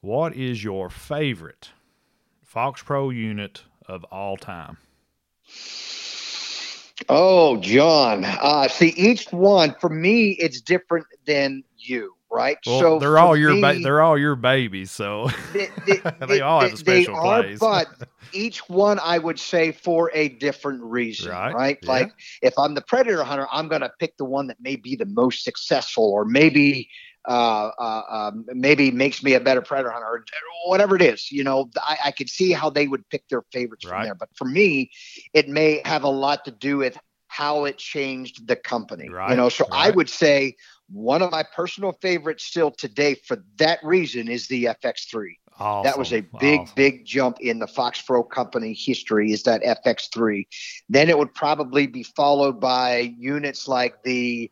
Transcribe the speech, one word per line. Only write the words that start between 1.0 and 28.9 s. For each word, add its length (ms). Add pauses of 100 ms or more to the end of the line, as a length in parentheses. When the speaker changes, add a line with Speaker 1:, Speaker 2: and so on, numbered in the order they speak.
Speaker 1:
Fox 400
Pro 260
unit 540 (240)
of 180
all 320
time? 400 (2250)
Speaker 2:
Oh, 500
John. 680
Uh, 420
see, 300
each 340
one, 480
for 100
me, 420
it's 300
different 440 (200)
than 380 (140)
you, 380 (140)
right? 360
Speaker 1:
Well, 140
Speaker 2:
So 200
Speaker 1:
they're 120
Speaker 2:
for 80
Speaker 1:
all 180
your 140
ba-, 240
Speaker 2:
me, 80
Speaker 1:
they're 180
all 160
your 180
babies, 560
so 360 (260)
Speaker 2:
the, 160 (160)
the, 340
Speaker 1:
<laughs> 80
they 120
Speaker 2:
the, 20
Speaker 1:
all 200
have 120
a 20
Speaker 2:
the, 80
they 200
Speaker 1:
special 120
Speaker 2:
are, 280
Speaker 1:
place. 160
<laughs> 20
Speaker 2:
but 260 (460)
each 340
one 320
I 200
would 200
say 320
for 420
a 140
different 560
reason, 480
Speaker 1:
Right, 220
Speaker 2:
right? 280
Speaker 1:
yeah. 80
Speaker 2:
Like, 220 (300)
if 160
I'm 160
the 80
Predator 420
hunter, 280
I'm 180
gonna 300
pick 180
the 80
one 220
that 120
may 160
be 200
the 100
most 400
successful 680
or 140
maybe, 640 (380)
uh, 500
uh, 320
um, 440
maybe 360
makes 320